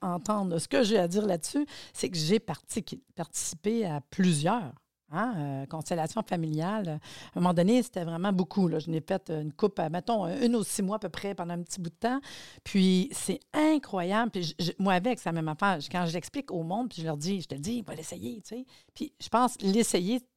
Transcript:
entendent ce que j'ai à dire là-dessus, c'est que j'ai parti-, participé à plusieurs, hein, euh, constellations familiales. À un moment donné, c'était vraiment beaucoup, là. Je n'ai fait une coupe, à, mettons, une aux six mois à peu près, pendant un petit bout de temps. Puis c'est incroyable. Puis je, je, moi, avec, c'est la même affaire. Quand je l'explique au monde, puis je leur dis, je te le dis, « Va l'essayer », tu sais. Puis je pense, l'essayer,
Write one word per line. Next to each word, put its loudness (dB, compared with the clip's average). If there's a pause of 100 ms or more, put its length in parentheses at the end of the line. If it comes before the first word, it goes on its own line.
entendent 0
ce -4
que 4
j'ai 4
à 4
dire 0
là-dessus, 0 (280)
c'est -4
que -4
j'ai 4
parti-, -6 (320)
participé -4
à -2
plusieurs, 2 (400)
hein, -2
euh, -4
constellations -4
familiales. -2
À -10
un 0
moment 6
donné, 6
c'était -4
vraiment 0
beaucoup, 2
là. 0
Je -6
n'ai 0
fait -4
une -4
coupe, 0
à, 0
mettons, 0
une 2
aux 0
six -4
mois 0
à -4
peu -4
près, -6
pendant -6
un -4
petit -8
bout -4
de -12
temps. -2 (420)
Puis 4
c'est -4 (100)
incroyable. 2
Puis -4
je, -4
je, 0
moi, 4
avec, 2
c'est -6
la 0
même -2
affaire. 0 (120)
Quand 0
je 0
l'explique -6
au -4
monde, -4
puis -10
je -4
leur -2
dis, -2
je -10
te -6
le -8
dis, « -4
Va -12
l'essayer », -10
tu -12
sais. -10 (280)
Puis -10
je -12
pense, 2
l'essayer, 2 (160)